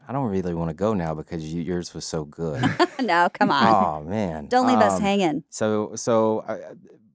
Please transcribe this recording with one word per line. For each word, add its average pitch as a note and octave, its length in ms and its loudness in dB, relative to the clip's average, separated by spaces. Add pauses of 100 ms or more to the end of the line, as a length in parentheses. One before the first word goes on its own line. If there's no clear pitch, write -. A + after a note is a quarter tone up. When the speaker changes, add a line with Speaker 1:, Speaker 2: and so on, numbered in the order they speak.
Speaker 1:
I A2+ 60 -8
don't C3+ 160 0
really F2+ 240 0
wanna E2 200 -2
go G2+ 200 0
now E2 200 -2
because D#2 400 -8
you, E2+ 80 -4
yours F2 320 -4
was E2 120 -10
so D#2+ 200 -4
good. E2 380 -4 (160)
Speaker 2:
<laughs> - 0 - (200)
No, F3 340 4
come - 180 0
on. F#2+ 540 4
Speaker 1:
Oh, - 20 -10
man. F2 400 -4
Speaker 2:
Don't B3 180 2
leave B3 120 4
us G#3 160 4
Speaker 1:
Um, F#3+ 80 0
Speaker 2:
hanging. G3 480 0
Speaker 1:
so, G#2+ 460 0
so A2 520 2
I, G#2 120 -6 (560)